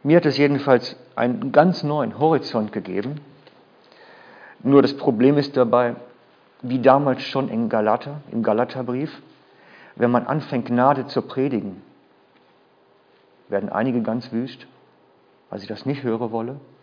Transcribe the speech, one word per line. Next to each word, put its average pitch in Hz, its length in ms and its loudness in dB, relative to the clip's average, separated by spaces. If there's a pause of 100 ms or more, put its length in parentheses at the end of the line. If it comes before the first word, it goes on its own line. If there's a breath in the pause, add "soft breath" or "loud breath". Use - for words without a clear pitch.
Mir 151 140 4
hat 165 80 6
es 135 140 2
jedenfalls 139 580 2 (180)
einen 120 380 -2
ganz 170 300 4
neuen 139 360 -4
Horizont 123 540 0
gegeben. 104 480 -6 (1400 loud breath)
Nur 139 200 8
das - 140 2
Problem 131 400 2
ist 143 200 -2
dabei, 120 380 2 (680)
wie 127 160 -4
damals 131 440 4
schon - 260 -4
in 113 200 -4
Galater, 113 520 -2 (120)
im 113 100 -4
Galaterbrief, 123 760 -4 (760 soft breath)
wenn 120 140 2
man 123 160 0
anfängt, 139 400 -4
Gnade 127 400 2
zu - 160 -4
predigen, 104 600 -6 (1700)
werden 101 200 -4
einige 120 340 -2
ganz 113 300 -6
wüst, 120 340 -8 (840)
weil 98 80 -12
sie 98 80 -16
das - 180 -12
nicht 131 180 -6
hören 113 280 -4
wolle. 117 300 -8 (220)